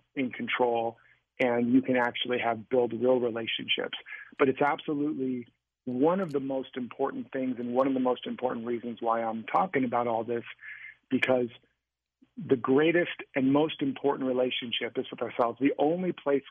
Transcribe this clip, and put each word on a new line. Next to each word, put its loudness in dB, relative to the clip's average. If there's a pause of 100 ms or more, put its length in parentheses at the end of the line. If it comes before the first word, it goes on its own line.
(140)
in -2
control, 0 (420)
and 2
you 8
can 2
actually 0
have, -2
build 2
real 4
relationships. -2 (400)
But 6
it's 2
absolutely -2 (380)
one 2
of -4
the 0
most -6
important -4
things -2
and -4
one 4
of 2
the 0
most 0
important -4
reasons -6
why 2
I'm -4
talking 0
about 0
all 0
this, -4 (680)
because 2 (1000)
the 4
greatest 2 (240)
and 2
most 2
important -2
relationship -2
is -4
with -8
ourselves. 0
The 4
only 2
place 0